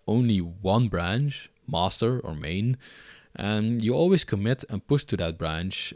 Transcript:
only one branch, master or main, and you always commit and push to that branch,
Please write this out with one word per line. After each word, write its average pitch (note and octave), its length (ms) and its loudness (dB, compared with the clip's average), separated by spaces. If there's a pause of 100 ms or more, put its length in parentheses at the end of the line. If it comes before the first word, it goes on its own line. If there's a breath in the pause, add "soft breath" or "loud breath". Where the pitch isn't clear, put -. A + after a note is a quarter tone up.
only A2+ 320 4
one F#2+ 500 0
branch, G2 600 -2 (180)
master G#2 540 0
or - 140 -8
main, F#2 420 -2 (580 loud breath)
and G#2+ 480 -2
you A2+ 120 2
always E3+ 280 4
commit G#2+ 460 -2
and G2 180 -6
push C#3+ 180 2
to - 120 -4
that E2+ 220 -2
branch, E2+ 580 -4